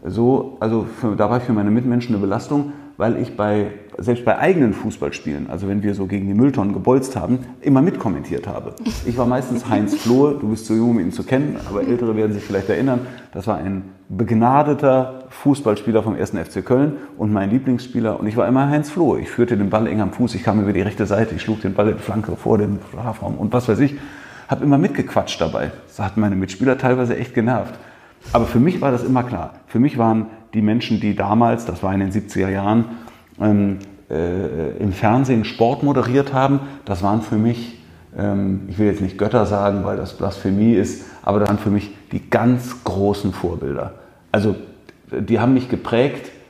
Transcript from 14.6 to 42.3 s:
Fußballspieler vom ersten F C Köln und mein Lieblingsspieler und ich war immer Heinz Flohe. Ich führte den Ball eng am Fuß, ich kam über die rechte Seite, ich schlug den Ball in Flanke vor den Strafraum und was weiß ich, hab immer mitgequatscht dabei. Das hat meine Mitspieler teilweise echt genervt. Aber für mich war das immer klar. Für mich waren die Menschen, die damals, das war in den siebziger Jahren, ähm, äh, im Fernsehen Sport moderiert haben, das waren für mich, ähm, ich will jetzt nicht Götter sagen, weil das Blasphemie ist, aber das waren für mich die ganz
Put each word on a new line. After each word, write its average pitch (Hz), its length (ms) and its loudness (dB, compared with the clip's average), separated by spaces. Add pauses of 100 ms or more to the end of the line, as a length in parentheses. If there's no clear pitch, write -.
Fußballspieler 113 760 0
vom 107 120 -2
ersten 98 220 -4
F 82 120 -6
C 95 120 -4
Köln 139 360 2 (200)
und 104 160 0
mein 98 160 0
Lieblingsspieler 123 680 -2
und 101 80 -2
ich 110 100 -2
war 113 100 2
immer 135 220 4
Heinz 147 220 0
Flohe. 123 300 2
Ich - 80 -10
führte 117 280 2
den 101 140 0
Ball 107 160 2
eng 104 120 -2
am 95 120 -2
Fuß, 120 240 -2
ich 95 80 -6
kam 107 180 2
über 101 100 0
die 92 100 2
rechte 101 260 -2
Seite, 101 260 0
ich 85 80 -6
schlug 107 200 -4
den 98 120 -2
Ball 107 160 2
in 107 80 0
Flanke - 380 -4
vor 113 240 2
den 101 180 0 (120)
Strafraum - 500 -8
und 107 140 -2
was 123 140 0
weiß 104 120 2
ich, 139 160 2 (540)
hab - 120 -2
immer 143 160 4
mitgequatscht - 640 0
dabei. 76 300 -2 (160)
Das - 180 -20
hat 95 100 -6
meine 104 200 2
Mitspieler 127 420 0
teilweise 127 400 0
echt - 160 -8
genervt. 113 400 0 (580)
Aber 117 140 4
für - 140 0
mich 175 200 2
war 139 120 0
das 120 120 -2
immer 127 200 0
klar. 87 320 -8 (120)
Für 113 120 -2
mich 143 180 2
waren 113 300 2 (260)
die 110 80 0
Menschen, 110 400 0
die 104 120 0
damals, 113 520 2
das 87 180 -6
war 95 100 -2
in 98 60 0
den 98 140 -2
siebziger 95 340 -2
Jahren, 101 380 2 (560)
ähm, 101 380 2 (300)
äh, 82 680 -4
im 101 160 0
Fernsehen 120 500 4
Sport 120 400 0
moderiert 139 480 2
haben, 139 300 2 (240)
das 92 180 -4
waren 104 180 2
für 110 140 -4
mich, 113 460 0 (360)
ähm, 98 520 -2
ich 87 80 -8
will 107 80 2
jetzt 98 160 2
nicht 95 160 -4
Götter 104 280 2
sagen, 101 380 0
weil 98 140 -2
das - 180 -8
Blasphemie 98 580 2
ist, - 300 0 (180)
aber 101 180 0
das 104 100 2
waren 101 80 2
für 101 140 0
mich 101 200 -2 (220)
die - 160 -8
ganz 123 560 0